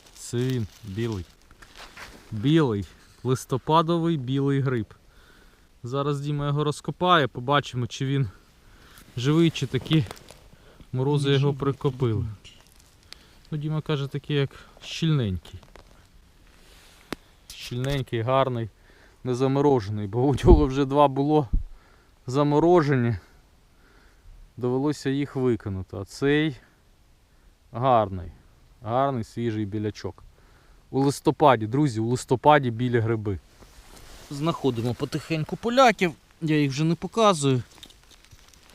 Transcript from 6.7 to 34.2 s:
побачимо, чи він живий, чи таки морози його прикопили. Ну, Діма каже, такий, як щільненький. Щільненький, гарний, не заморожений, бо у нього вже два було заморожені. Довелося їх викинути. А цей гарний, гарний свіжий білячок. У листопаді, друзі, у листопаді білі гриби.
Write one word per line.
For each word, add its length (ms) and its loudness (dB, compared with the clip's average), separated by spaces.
побачимо, 600 -2
чи 200 -6
він 240 0
живий, 340 4
чи 160 -6
таки 380 0
морози 380 0
його 240 2
прикопили. 720 -2
Ну, 80 -6
Діма 220 -4
каже, 260 -4
такий, 300 -6
як 140 0
щільненький. 800 -2
Щільненький, 640 -4
гарний, 480 0
не 100 -2
заморожений, 720 2
бо 160 -2
у 120 2
нього 320 8
вже 180 -2
два 240 4
було 400 0
заморожені. 920 2
Довелося 540 -2
їх 260 -4
викинути. 600 -2
А 80 -8
цей 520 -2
гарний, 600 0
гарний 420 -2
свіжий 420 -6
білячок. 580 -8
У 100 -2
листопаді, 640 4
друзі, 340 0
у 60 -2
листопаді 640 2
білі 280 -2
гриби. 400 -2